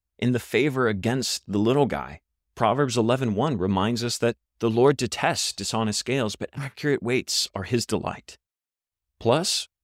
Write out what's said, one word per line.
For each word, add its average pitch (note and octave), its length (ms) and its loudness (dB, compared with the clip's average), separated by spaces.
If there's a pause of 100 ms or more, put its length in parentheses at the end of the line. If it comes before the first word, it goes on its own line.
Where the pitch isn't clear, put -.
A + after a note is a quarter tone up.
(200)
in B2 140 2
the B2 60 0
favor B2+ 500 0
against A2+ 600 -2
the G2+ 100 2
little B2+ 260 4
guy. C#2 340 -6 (340)
Proverbs B2 440 2
eleven A#2+ 380 2
one B2+ 220 0
reminds G2 460 0
us A#2+ 140 -4
that A#2 180 0 (240)
the A#2 100 2
Lord B2+ 280 4
detests - 560 -2
dishonest A2 460 -2
scales, A#2+ 360 -2
but - 180 -10
accurate C#3 500 -2
weights - 500 0
are G2+ 80 -6
his A2+ 240 0
delight. - 500 -6 (840)
Plus, D3 500 0 (140)